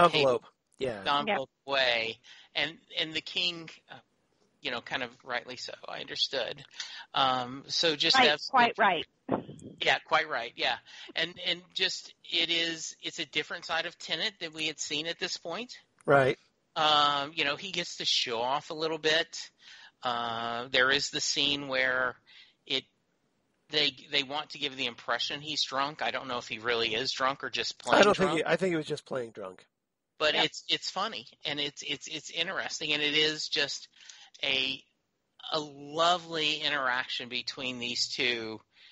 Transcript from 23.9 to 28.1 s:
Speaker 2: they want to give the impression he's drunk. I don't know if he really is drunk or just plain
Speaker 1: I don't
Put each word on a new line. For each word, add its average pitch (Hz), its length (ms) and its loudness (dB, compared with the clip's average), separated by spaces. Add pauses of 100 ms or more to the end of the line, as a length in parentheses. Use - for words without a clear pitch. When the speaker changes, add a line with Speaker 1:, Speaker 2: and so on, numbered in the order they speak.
Speaker 2:
they 143 100 2
want 143 280 -6
to - 80 -12
give 139 180 -4
the 131 100 -4
impression 120 540 -4
he's 147 240 -2
drunk. 139 380 -2
I 117 80 0
don't 131 180 -4
know 127 100 -2
if 120 100 -10
he 120 100 -8
really 117 360 0
is 127 180 0
drunk 135 320 0
or 127 60 -6
just 113 280 -4
plain 123 220 6
Speaker 1:
I 202 40 10
don't 202 120 6